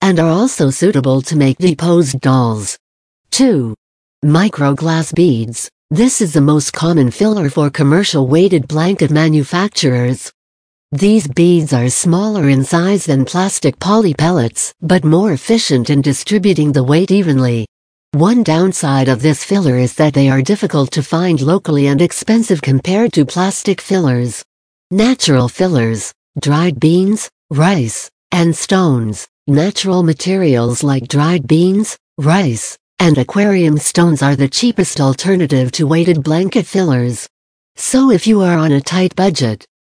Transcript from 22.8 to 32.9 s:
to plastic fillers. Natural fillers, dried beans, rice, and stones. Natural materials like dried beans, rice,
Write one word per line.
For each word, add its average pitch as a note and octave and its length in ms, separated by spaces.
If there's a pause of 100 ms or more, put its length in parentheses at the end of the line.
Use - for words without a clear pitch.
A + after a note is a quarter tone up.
to D3 120
plastic F#3+ 540
fillers. B2+ 640 (480)
Natural F3+ 560
fillers, A#2 640 (260)
dried D3 400
beans, F#3 500 (220)
rice, D3+ 580 (220)
and E3+ 240
stones. C3 720 (220)
Natural F3+ 560
materials D3+ 800
like C3+ 240
dried D3 400
beans, F#3 500 (180)
rice, D3+ 600 (260)